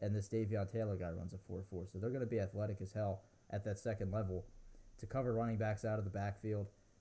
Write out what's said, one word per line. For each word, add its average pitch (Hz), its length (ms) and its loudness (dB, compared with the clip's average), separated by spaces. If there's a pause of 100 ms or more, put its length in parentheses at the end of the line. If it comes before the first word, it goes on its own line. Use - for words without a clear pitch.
and 104 140 2
this 101 140 2
Davion 104 420 2
Taylor 107 260 2
guy 87 140 -2
runs 87 240 -4
a 92 40 -6
four 92 260 -6
four. 92 220 -4
So 92 120 -8
they're 113 120 0
gonna 127 160 0
be 110 120 2
athletic 101 420 0
as 92 120 -6
hell 101 300 0 (280)
at 101 140 0
that 104 140 0
second 104 320 0
level 92 360 0 (500)
to 113 100 -10
cover 123 280 2
running 113 240 4
backs 107 260 2
out 107 140 2
of 101 80 0
the 95 40 -2
backfield, 101 580 0 (320)